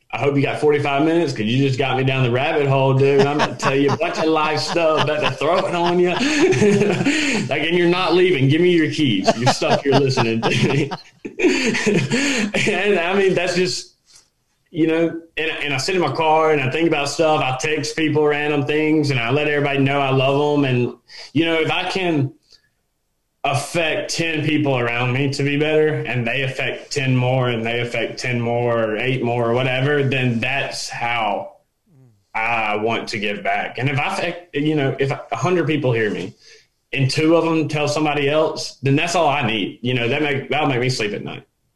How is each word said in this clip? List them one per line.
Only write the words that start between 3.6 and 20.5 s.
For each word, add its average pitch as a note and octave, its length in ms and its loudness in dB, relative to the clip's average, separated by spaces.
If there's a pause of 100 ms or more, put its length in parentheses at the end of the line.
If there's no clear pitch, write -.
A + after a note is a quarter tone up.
you C#3 160 4
a C#3+ 60 0
bunch E3+ 220 -4
of E3+ 80 0
life D#3 340 0
stuff, D#3+ 420 0
about D3+ 200 -2
to D3 100 -2
throw D#3+ 260 0
it F#3 160 -2
on F3 240 0
you." F3+ 120 4
<laughs> A#3+ 1400 2
Like, D3+ 140 -2
"And E3 140 0
you're F3 120 4
not F3 260 2
leaving. E3+ 340 4
Give D#3 120 4
me F3+ 100 4
your D#3+ 220 2
keys. G#2+ 440 0
Your A#2+ 160 2
stuff F3 320 0
you're C3+ 140 4
listening A#2+ 440 0
to." C#3 560 0 (260)
<laughs> C4 520 0 (920)
And G3 300 0
I F3 180 -2
mean, F#3+ 180 4
that's F3 220 -2
just, - 380 -4 (760)
you D#3+ 160 0
know, E3 340 0 (160)
and, D#3 140 -4
and C#3+ 240 -4
I C3+ 40 -2
sit F#3+ 160 -2
in F#3 60 0
my D3 140 0
car D#3 380 2
and D3 80 2
I B2 100 -2
think E3 180 0
about D3 200 2
stuff. D#3 340 2
I C3 140 -2
text D3+ 400 -4
people D3+ 300 2
random D3 400 0
things D3+ 440 2
and C3+ 80 0
I A#2 120 -2
let D3+ 180 2
everybody C#3+ 320 0
know C#3 200 2
I C3+ 100 0
love C#3 480 2